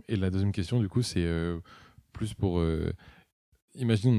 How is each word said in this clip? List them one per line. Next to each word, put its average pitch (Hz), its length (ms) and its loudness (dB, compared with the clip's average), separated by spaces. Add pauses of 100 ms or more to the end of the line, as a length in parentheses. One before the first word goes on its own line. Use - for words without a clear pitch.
et 113 80 -2
la 95 140 0
deuxième 98 220 2
question, 101 260 -2
du 104 120 0
coup, 123 120 0
c'est, 90 220 0
euh, 85 360 -2 (520)
plus 110 220 -6
pour, 90 240 0
euh, 82 340 0 (840)
imagine, 117 440 2